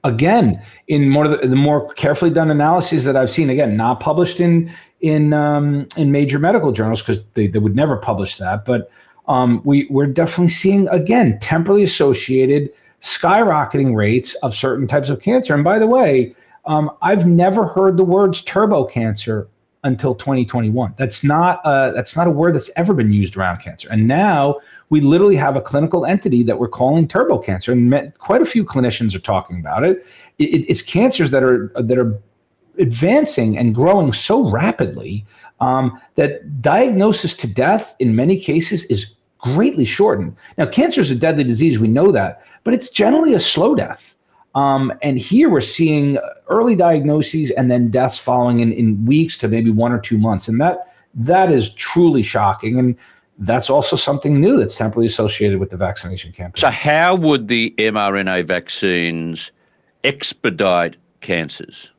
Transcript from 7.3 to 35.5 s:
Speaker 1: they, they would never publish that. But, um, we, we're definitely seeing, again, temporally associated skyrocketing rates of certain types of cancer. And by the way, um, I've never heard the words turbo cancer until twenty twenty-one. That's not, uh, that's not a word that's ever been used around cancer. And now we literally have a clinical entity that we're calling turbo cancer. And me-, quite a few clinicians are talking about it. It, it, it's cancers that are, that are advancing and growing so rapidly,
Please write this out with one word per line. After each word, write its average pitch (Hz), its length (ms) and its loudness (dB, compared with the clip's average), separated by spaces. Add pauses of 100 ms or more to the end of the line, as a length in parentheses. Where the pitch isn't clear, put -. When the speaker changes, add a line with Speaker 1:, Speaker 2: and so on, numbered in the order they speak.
Speaker 1:
they, 107 120 0
they 101 120 -2
would 104 140 0
never 139 220 0
publish 101 400 -6
that. 95 300 -6
But, 120 260 -4 (380)
um, 127 340 2
we, 143 260 2
we're 143 180 0
definitely 165 420 0
seeing, 190 400 0
again, 175 500 0
temporally 196 440 2
associated 139 840 0 (320)
skyrocketing 151 920 0
rates 107 480 0
of 123 100 -4
certain 127 340 -2
types 135 200 -2
of 139 140 -4
cancer. 254 320 0
And 147 100 2
by 202 160 2
the 220 80 2
way, 170 480 2 (300)
um, 151 260 -2 (100)
I've 180 240 2
never 180 400 4
heard 190 300 2
the 185 80 4
words 185 380 2
turbo 202 420 0
cancer 110 640 -4 (380)
until 127 300 -2
twenty 131 300 -2
twenty-one. 113 500 -2
That's 131 300 -4
not, 165 400 2
uh, 135 260 2
that's - 240 -6
not 170 100 0
a 170 60 2
word 156 240 0
that's - 220 -6
ever 180 160 0
been 113 180 2
used 98 240 0
around 92 220 -4
cancer. - 340 -18
And 110 160 2
now 143 540 0 (280)
we 151 120 4
literally 175 340 4
have 139 220 0
a 135 40 -2
clinical 156 440 -2
entity 156 380 0
that 113 140 0
we're 120 120 -2
calling 147 360 2
turbo 233 320 0
cancer. 98 360 -4
And 120 160 4
me-, 139 280 0
quite 240 240 0
a 330 40 2
few 233 180 0
clinicians 117 500 -2
are 92 60 -8
talking 90 400 -4
about 80 240 -4
it. 185 220 0 (340)
It, 147 140 0
it, 151 160 -2
it's - 120 0
cancers 180 500 0
that 131 120 2
are, 120 320 0
that 127 220 0
are 113 200 0 (600)
advancing 143 800 0
and 117 180 0
growing 156 380 2
so 233 360 0
rapidly, 107 760 -4 (340)